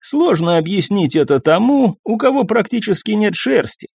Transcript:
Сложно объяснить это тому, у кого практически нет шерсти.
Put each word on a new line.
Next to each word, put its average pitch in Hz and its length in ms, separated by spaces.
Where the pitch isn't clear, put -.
Сложно 175 540
объяснить 175 580
это 147 240
тому, 220 640
у 220 140
кого 262 260
практически 214 680
нет 208 240
шерсти. - 520